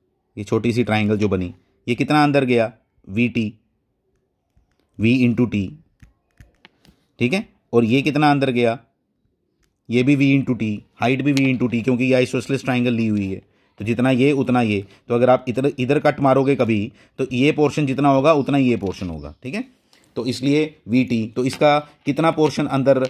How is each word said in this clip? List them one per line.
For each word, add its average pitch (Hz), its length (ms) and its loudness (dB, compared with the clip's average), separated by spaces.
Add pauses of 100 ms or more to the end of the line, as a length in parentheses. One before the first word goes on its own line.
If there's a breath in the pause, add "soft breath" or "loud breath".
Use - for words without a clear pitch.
(360)
ये 107 80 -10
छोटी 113 280 0
सी 110 120 0
ट्रायंगल 107 340 0
जो 104 100 2
बनी, 92 260 -2 (320)
ये 120 80 -2
कितना 143 300 0
अंदर 143 200 2
गया, 117 280 0 (360)
वीटी, 110 440 -2 (1500)
V 107 200 2
into 120 280 2
T, 101 200 -4 (1500)
ठीक 123 140 0
है, 202 140 -4 (260)
और 120 120 4
ये 120 180 2
कितना 147 280 2
अंदर 139 200 2
गया, 120 280 0 (1120)
ये 120 140 2
भी 143 140 4
V 139 180 2
into 127 220 0
T, 107 200 -4 (200)
हाइट 127 260 0
भी 143 100 0
V 135 140 2
into 123 240 0
T, 113 140 -2
क्योंकि 127 200 0
ये 127 100 2
आइसोसेलेस 127 500 -2
ट्रायंगल 123 280 -2
ली 113 140 -2
हुई 104 200 -2
है, 95 140 -8 (400)
तो 104 40 -10
जितना 117 280 0
ये 131 220 2
उतना 131 280 0
ये। 104 220 -2 (240 soft breath)
तो 120 60 0
अगर 123 160 4
आप 127 180 2
इधर, 131 300 -2
इधर 127 220 0
कट 139 200 0
मारोगे 135 360 2
कभी, 110 360 -2 (260 soft breath)
तो 131 140 -4
ये 135 200 2
पोर्शन 147 340 0
जितना 131 220 0
होगा 139 260 4
उतना 139 240 0
ही 131 120 2
ये 117 60 2
पोर्शन 92 320 -6
होगा, 73 340 -12
ठीक 131 120 -10
है। 240 100 -8 (520 soft breath)
तो 120 100 -6
इसलिए 139 380 0 (240)
वीटी, 120 400 0
तो 123 160 -4
इसका 147 340 2 (280 loud breath)
कितना 143 260 0
पोर्शन 151 360 0
अंदर, 135 420 2